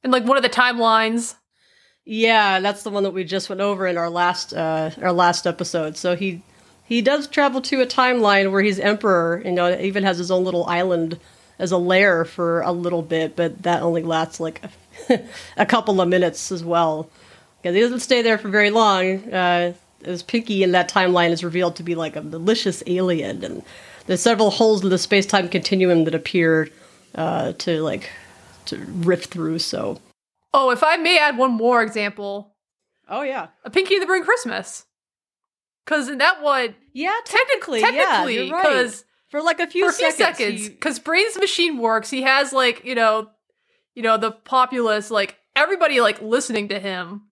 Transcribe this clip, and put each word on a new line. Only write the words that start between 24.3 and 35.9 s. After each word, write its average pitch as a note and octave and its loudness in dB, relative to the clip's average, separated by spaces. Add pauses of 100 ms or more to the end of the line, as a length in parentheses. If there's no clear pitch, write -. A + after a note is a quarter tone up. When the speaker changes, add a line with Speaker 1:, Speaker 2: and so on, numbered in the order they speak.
Speaker 2:
holes G#3+ 2
in F#3+ 2
the F#3 2
space-time G3 2
continuum F3+ 2
that D#3+ -2
appear, D#3+ 2 (460)
uh, E3 -4
to, D#3+ -4
like, - -6 (560)
to - -10
rift F3 -2
through, D#3+ -4
so. - -6 (540)
Speaker 1:
Oh, C#4 4
if B3 0
I D#4+ 4
may E4+ 2
add C#4+ 2
one B3+ 2
more A#3 2
example. G#3 -6 (540)
Speaker 2:
Oh, B3 -6
yeah. C4 -8 (180)
Speaker 1:
A G#3+ -14
Pinky F#4+ 0
and F#4+ 0
the F#4+ -4
Brain F#4 0
Christmas. A3 -4 (1000)
'Cause D4 -2